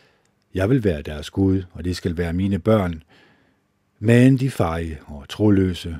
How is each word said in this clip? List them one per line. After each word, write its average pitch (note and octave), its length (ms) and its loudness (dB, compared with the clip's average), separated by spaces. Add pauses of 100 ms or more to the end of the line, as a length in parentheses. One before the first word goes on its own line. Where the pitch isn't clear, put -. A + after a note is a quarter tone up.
(540)
Jeg F#2+ 160 -2
vil C3 140 2
være E2 180 0
deres D2 280 -10
Gud, F#2+ 420 0
og F2 140 -14
de F2+ 100 -4
skal E2+ 220 -6
være E2+ 160 -4
mine G2 260 -2
børn. F2+ 440 0 (960)
Men B2 380 6
de B2+ 140 -4
feje E2 540 -4
og C#2+ 240 -18
troløse, F#2 720 0